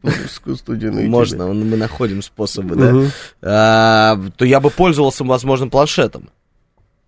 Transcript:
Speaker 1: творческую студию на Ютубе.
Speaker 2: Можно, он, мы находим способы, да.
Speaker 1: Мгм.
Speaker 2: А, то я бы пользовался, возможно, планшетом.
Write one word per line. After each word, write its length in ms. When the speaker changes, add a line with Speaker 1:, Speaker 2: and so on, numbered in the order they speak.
Speaker 1:
творческую 560
студию 340
на 100
Ютубе. 100
Speaker 2:
Можно, 400
он, 200
мы 60
находим 440
способы, 540
да. 180
Speaker 1:
Мгм. 180
Speaker 2:
А, 760
то 80
я 140
бы 120
пользовался, 520
возможно, 460
планшетом. 600